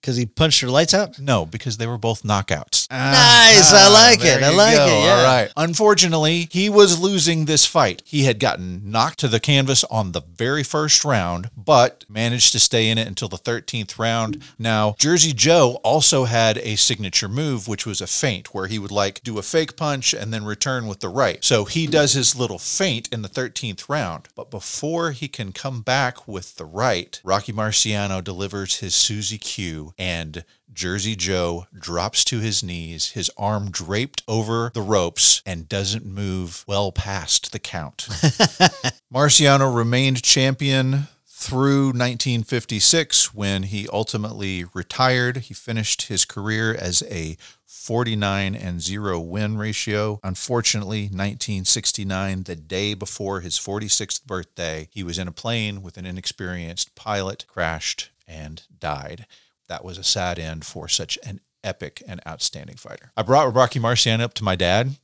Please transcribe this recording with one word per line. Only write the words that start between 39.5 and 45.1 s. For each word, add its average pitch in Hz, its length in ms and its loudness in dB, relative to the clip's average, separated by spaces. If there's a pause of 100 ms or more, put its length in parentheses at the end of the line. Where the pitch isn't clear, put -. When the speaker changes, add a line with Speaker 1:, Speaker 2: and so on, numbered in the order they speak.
Speaker 2:
remained 123 520 0
champion 135 840 0 (180)
through 139 680 0
nineteen 123 480 -2
fifty-six, - 920 0
when 98 280 -2
he 101 300 -8
ultimately 104 800 -6
retired. 127 640 -2